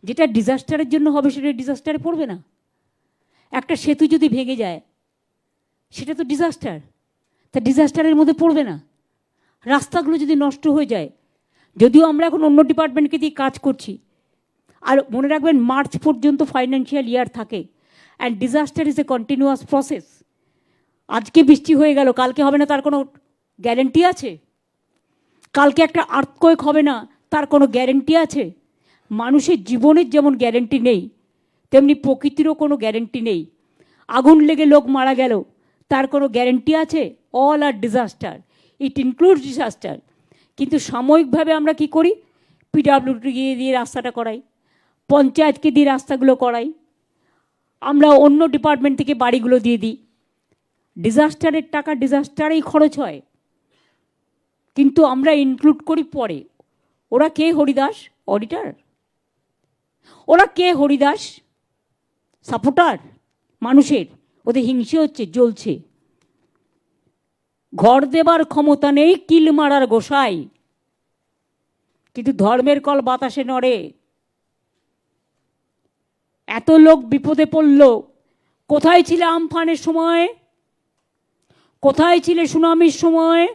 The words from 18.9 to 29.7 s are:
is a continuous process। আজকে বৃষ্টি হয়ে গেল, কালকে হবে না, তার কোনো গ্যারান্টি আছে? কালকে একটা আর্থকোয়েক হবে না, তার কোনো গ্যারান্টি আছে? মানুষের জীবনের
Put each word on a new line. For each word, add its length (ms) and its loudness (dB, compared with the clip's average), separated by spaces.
is 100 -4
a 20 -4
continuous 600 -4
process। 360 -4
আজকে 360 2
বৃষ্টি 320 4
হয়ে 180 2
গেল, 180 0
কালকে 320 -2
হবে 140 2
না, 80 2
তার 160 -2
কোনো 240 -2
গ্যারান্টি 440 0
আছে? 320 -4
কালকে 280 2
একটা 200 0
আর্থকোয়েক 600 0
হবে 200 0
না, 260 -2
তার 160 -4
কোনো 220 2
গ্যারান্টি 480 -2
আছে? 360 -2
মানুষের 520 0
জীবনের 460 2